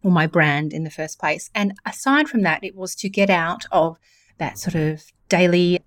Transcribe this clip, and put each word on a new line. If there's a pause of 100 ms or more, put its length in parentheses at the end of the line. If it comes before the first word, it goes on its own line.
or
my
brand
in
the
first
place."
And (100)
aside
from
that,
it
was
to
get
out
of (420)
that
sort
of (280)
daily